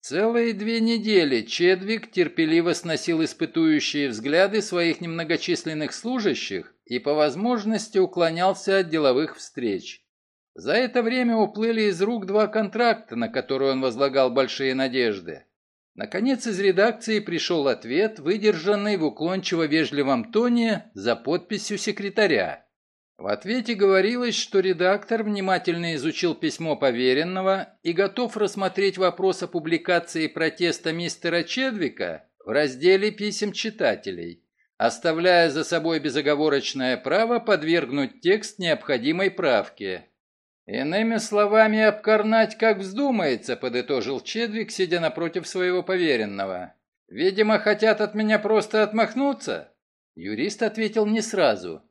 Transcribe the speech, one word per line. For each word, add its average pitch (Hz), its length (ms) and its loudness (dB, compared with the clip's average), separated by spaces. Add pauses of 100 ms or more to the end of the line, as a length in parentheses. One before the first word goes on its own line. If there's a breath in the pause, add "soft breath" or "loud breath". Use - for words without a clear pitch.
Целые 226 460 0
две 220 280 -2
недели 208 600 4
Чедвик 190 680 0
терпеливо 165 640 2
сносил 160 500 -2
испытующие 151 840 0
взгляды 160 500 2
своих 170 400 -2
немногочисленных 165 920 -4
служащих 190 800 -4 (100)
и 120 140 -6
по 143 160 0
возможности 202 840 0
уклонялся 185 840 0
от 170 100 -2
деловых 147 480 2
встреч. - 680 -6 (500)
За 117 200 -4
это 247 280 0
время 233 340 0
уплыли 220 480 0
из 185 180 0
рук 214 240 -2
два 208 220 2
контракта, 220 680 0
на 117 140 -2
которые 135 420 0
он 131 80 -2
возлагал 131 500 2
большие 131 440 0
надежды. 113 720 -2 (480)
Наконец 226 520 -2
из 196 140 -4
редакции 208 600 2
пришёл 170 460 -2
ответ, 151 520 -2
выдержанный 202 800 0
в 156 60 0
уклончиво-вежливом 151 1300 0
тоне 226 600 0
за 110 240 0
подписью 185 640 -4
секретаря. 190 840 0 (520)
В 95 120 -10
ответе 220 460 -4
говорилось, 202 600 2
что - 240 -2
редактор 190 640 0
внимательно 185 720 -2
изучил 156 400 -2
письмо 160 400 -2
поверенного 156 960 2 (160)
и 170 80 -2
готов 202 440 -2
рассмотреть 196 640 0
вопрос 180 460 0
о 170 40 -10
публикации 165 760 0
протеста 160 680 -2
мистера 170 520 -2
Чедвика 170 800 -4 (180)
в - 40 -12
разделе 151 640 2
писем 208 400 -4
читателей, 98 880 -4 (360)
оставляя 165 680 2
за 156 140 -2
собой 160 380 -2
безоговорочное 139 960 0
право 226 420 0
подвергнуть 156 840 0
текст 202 380 0
необходимой 165 720 0
правке. 104 800 -2 (580)
«Иными 180 520 -2
словами, 214 640 4
обкорнать 220 760 2
как 220 200 2
вздумается», 190 760 -2
подытожил 123 680 -2
Чедвик, 220 520 -6
сидя 175 260 0
напротив 165 480 -4
своего 180 380 -2
поверенного. 104 920 -2 (320)
«Видимо, 196 540 2
хотят 214 400 2
от 208 140 -2
меня 214 260 0
просто 214 420 2
отмахнуться?» 214 880 -2 (440)
Юрист 107 460 -4
ответил 214 440 0
не 214 140 0
сразу. 107 720 0